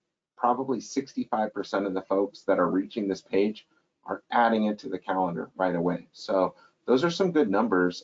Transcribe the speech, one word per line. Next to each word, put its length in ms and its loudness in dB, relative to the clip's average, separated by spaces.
probably 440 0
sixty-five 720 -4
percent 320 -2
of 80 -4
the 80 -2
folks 400 -2
that 160 2
are 100 4
reaching 380 -2
this 140 -2
page 460 0
are 260 -8
adding 340 2
it 160 -2
to 80 -12
the 100 -6
calendar 560 -2
right 220 0
away. 360 -2
So 420 -2
those 180 2
are 60 2
some 200 0
good 200 2
numbers, 540 2